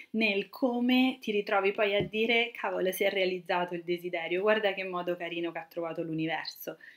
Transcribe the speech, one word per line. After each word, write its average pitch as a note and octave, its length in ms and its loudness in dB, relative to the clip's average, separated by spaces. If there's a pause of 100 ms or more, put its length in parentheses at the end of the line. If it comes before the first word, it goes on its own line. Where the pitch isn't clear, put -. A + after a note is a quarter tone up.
(100)
nel G#3 380 0
come B3+ 720 2
ti A3+ 100 -4
ritrovi G3+ 400 2
poi G3+ 240 2
a G3+ 80 4
dire, A#3 500 2
"Cavolo, F#3 380 -2
si F#3+ 140 0
è G3 60 4
realizzato F#3 640 0
il E3+ 100 -6
desiderio, F3 560 -2
guarda G#3 340 4
che F#3+ 80 -6
modo F3 340 -2
carino E3+ 360 -4
che E3 80 -8
ha D#3+ 80 -10
trovato E3 340 -6
l'universo." D#3+ 760 -4 (180)